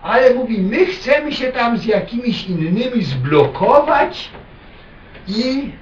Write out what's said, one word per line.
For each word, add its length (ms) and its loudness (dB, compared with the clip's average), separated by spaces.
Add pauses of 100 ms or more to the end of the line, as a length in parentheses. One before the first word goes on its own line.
Ale 320 4
mówi: 280 -2
"My 240 2
chcemy 460 0
się 160 -4
tam 300 0
z 80 -6
jakimiś 640 -2
innymi 560 0
zblokować 1300 2 (960)
i 440 -2 (100)